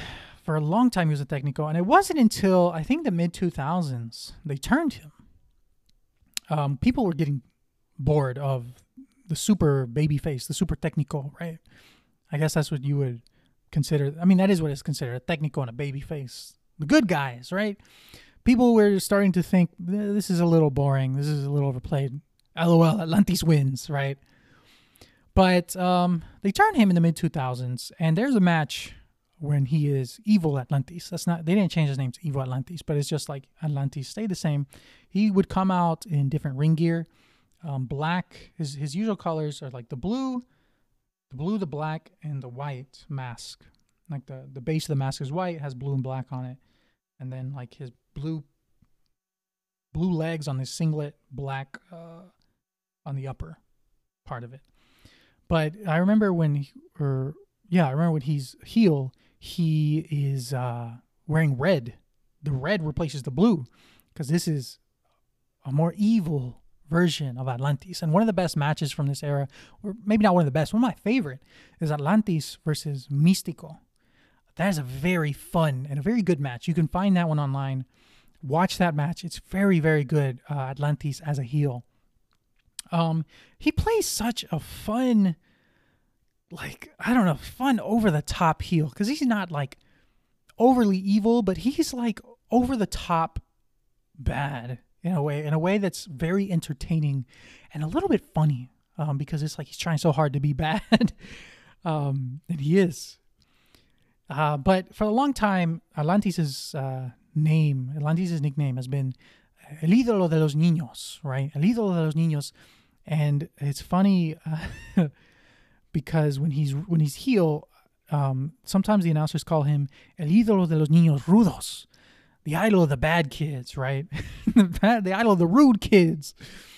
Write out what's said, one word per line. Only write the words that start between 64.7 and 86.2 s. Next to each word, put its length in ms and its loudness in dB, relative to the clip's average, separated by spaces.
a 80 -8
more 260 2
evil 640 0
version 480 0
of 100 -6
Atlantis. 540 -4
And 100 0
one 100 4
of 60 4
the 60 2
best 220 -2
matches 360 -2
from 160 -4
this 160 -4
era, 240 -2
or 200 -8
maybe 200 4
not 120 6
one 60 6
of 40 4
the 60 0
best, 220 0
one 100 2
of 40 2
my 80 -2
favorite, 480 -2
is 120 0
Atlantis 720 0
versus 440 -4
Místico. 720 0
That 140 0
is 80 0
a 60 -4
very 500 -2
fun 560 -2
and 100 -4
a 40 -4
very 180 2
good 180 2
match. 280 -6
You 60 0
can 140 2
find 300 2
that 100 2
one 120 0
online. 460 -4
Watch 360 0
that 180 2
match. 280 -4
It's 160 -12
very, 400 2
very 240 2
good, 360 0
uh, 40 -6
Atlantis 680 -4
as 180 -4
a 40 -4
heel. 400 -2
Um, 340 0
he 140 -2
plays 360 0
such 440 -4
a 80 -2
fun, 760 0